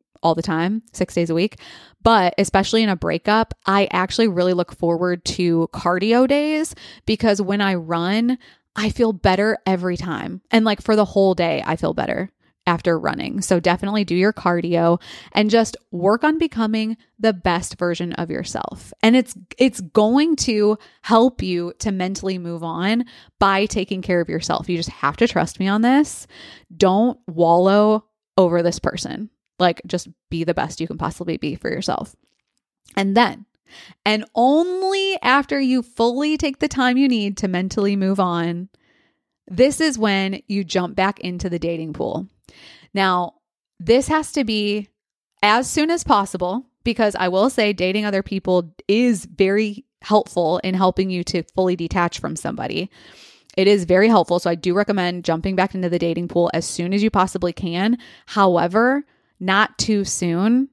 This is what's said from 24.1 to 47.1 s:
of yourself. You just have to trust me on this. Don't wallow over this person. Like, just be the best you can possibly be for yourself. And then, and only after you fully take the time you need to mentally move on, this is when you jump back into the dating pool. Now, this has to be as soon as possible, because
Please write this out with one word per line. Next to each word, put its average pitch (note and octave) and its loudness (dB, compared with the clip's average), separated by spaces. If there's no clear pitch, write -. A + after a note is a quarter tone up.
of E3+ -2
yourself. D#3+ -4
You F3+ -2
just E3 -4
have C#3+ -4
to A#3 2
trust - -2
me F#3+ 0
on G#3 0
this. C4+ 0
Don't G3 2
wallow F#3+ 4
over F3 4
this E3+ -2
person. - -6
Like, F3 2
just F3 -6
be E3 -4
the E3+ 0
best - -6
you E3+ -4
can - -10
possibly E3+ -6
be D3+ -6
for - -8
yourself. - -6
And G3 0
then, A3+ 0
and G#3+ -2
only F#4 2
after C#4 0
you B3+ 0
fully B3+ -2
take C#4+ -4
the D4+ 0
time B3+ 0
you C#4 4
need G#3 -2
to G3+ -4
mentally F#3+ -2
move F#3+ 0
on, F3 -2
this B3 2
is D#4 0
when G3 -2
you G3 -4
jump F3+ -4
back F#3+ -2
into F3+ -8
the F3 -4
dating D#3+ -6
pool. - -6
Now, F#3 0
this A#3 2
has D#4 -2
to C#4+ -2
be G#3 -4
as A3 2
soon D#4 0
as E4+ -2
possible, G3 -2
because A3 0